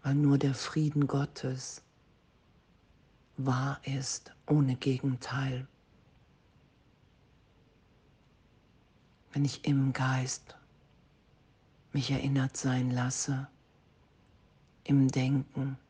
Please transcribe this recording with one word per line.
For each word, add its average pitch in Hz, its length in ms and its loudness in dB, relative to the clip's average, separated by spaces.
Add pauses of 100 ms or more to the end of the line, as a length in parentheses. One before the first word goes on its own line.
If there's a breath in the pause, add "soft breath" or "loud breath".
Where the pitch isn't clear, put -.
weil 139 140 0
nur 143 220 6
der 135 160 2
Frieden 147 520 0
Gottes 131 720 -4 (1600)
wahr 135 480 -2
ist, - 500 -6 (120)
ohne 143 280 4
Gegenteil. 131 960 -4 (3750)
Wenn 143 120 2
ich - 200 -4
im 135 280 2
Geist 131 640 -2 (1400)
mich 139 180 -2
erinnert 135 460 0
sein 127 340 0
lasse, 131 560 -2 (1400)
im 139 240 6
Denken 135 720 -2 (120)